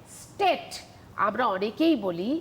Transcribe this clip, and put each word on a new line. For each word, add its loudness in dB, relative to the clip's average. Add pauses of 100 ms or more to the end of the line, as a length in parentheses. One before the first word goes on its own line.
(200)
স্টেট, -2 (480)
আমরা 0
অনেকেই 2
বলি -2 (100)